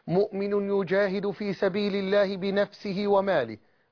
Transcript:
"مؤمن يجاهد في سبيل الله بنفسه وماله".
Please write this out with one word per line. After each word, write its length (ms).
"مؤمن 640
يجاهد 500
في 220
سبيل 440
الله 400
بنفسه 720
وماله". 520